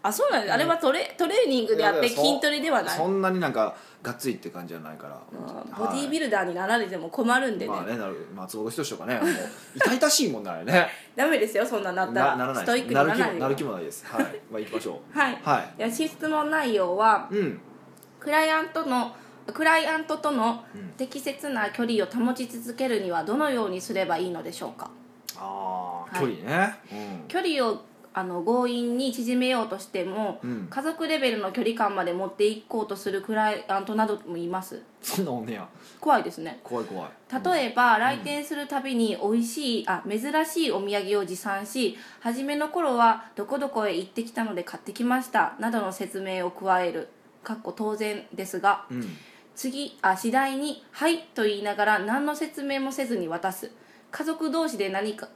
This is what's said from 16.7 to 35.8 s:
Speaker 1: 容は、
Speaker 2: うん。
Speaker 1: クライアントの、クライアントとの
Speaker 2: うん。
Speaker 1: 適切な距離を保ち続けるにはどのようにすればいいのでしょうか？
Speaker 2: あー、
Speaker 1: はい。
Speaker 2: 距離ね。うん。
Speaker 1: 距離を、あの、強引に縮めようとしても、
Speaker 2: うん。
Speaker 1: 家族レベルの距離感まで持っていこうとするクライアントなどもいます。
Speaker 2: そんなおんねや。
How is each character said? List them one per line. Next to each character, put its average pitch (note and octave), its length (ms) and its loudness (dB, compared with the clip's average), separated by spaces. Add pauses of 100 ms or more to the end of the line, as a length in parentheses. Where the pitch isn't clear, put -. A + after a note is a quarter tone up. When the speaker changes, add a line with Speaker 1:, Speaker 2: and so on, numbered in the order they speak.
Speaker 1:
容 F#3 220 2
は、 G#3 340 4
Speaker 2:
う G3 60 0
ん。 D#3+ 240 0 (580)
Speaker 1:
ク - 100 -8
ラ D#4 160 6
イ D#4+ 60 2
ア D#4 100 4
ン E4 100 -4
ト D#4+ 140 -2
の、 B3 300 0 (400)
ク D4+ 80 -4
ラ D#4+ 160 6
イ D#4+ 80 2
ア D#4 100 0
ン D#4+ 100 -2
ト D#4+ 100 -2
と D#4 160 0
の A#3 320 0 (100)
Speaker 2:
う G3+ 40 -14
ん。 G3+ 40 -12 (140)
Speaker 1:
適 C4 240 -6
切 C#4 300 -6
な G#3+ 200 0
距 A#3+ 160 0
離 A3+ 160 2
を F3+ 40 2
保 A#3 280 0
ち B3 140 -4
続 A#3 280 -10
け C4 120 0
る A3 120 2
に F#3 120 -2
は E3 100 0
ど G3+ 140 0
の D4+ 140 4
よ A#3+ 160 2
う F#3+ 40 -2
に F#3 100 -4
す G3+ 140 -8
れ F#3+ 100 2
ば E3 140 0
い F#3 100 0
い - 20 -4
の E3 120 -6
で E3+ 100 -8
し - 120 -12
ょ B2+ 120 -6
う - 40 -16
か？ - 100 -12 (460)
Speaker 2:
あ F#2 760 -6
ー、 - 40 -4
Speaker 1:
は C3+ 120 2
い。 G#2 80 -4
Speaker 2:
距 D#2 80 -14
離 E3 220 2
ね。 G#3+ 80 -6 (180)
う - 20 -10 (300)
ん。 - 40 -16
Speaker 1:
距 E4+ 120 -2
離 D#4 240 2
を、 A3 180 0 (320)
あ F#3+ 80 0
の、 F3+ 200 -4
強 B3 260 4
引 A#3+ 300 0
に C4 120 0
縮 A#3+ 260 -2
め B3+ 120 4
よ B3 160 2
う A3+ 40 -6
と F#3+ 100 -6
し - 80 -12
て F#3 180 -2
も、 G3 400 -2
Speaker 2:
う - 20 -6
ん。 A3 240 -4
Speaker 1:
家 C#4 120 -4
族 D#4+ 260 -4
レ D#4 100 0
ベ C4 140 2
ル A3 60 -2
の G3 120 -2
距 A3 140 -2
離 A3+ 100 2
感 G#3 220 0
ま F#3 80 0
で E3+ 80 0
持 F#3 140 -2
っ F#3 60 -8
て G#3 120 2
い G#3+ 240 2
こ A3+ 140 -2
う G#3 40 -2
と G3+ 80 -6
す G3 160 -6
る F#3+ 120 -2
ク A3 120 -4
ラ G#3+ 180 2
イ - 160 -6
ア G3 120 0
ン G3 40 -8
ト G#3+ 120 -4
な A3 100 4
ど G#3 220 -2
も E3+ 80 -6
い E3+ 100 -4
ま F#3 160 -4
す。 - 200 -12 (200)
Speaker 2:
そ - 200 -2
ん - 20 2
な D3+ 80 -2
お A#2+ 80 -4
ん A2 60 -8
ね A#2 80 -6
や。 F#2+ 120 -10 (320)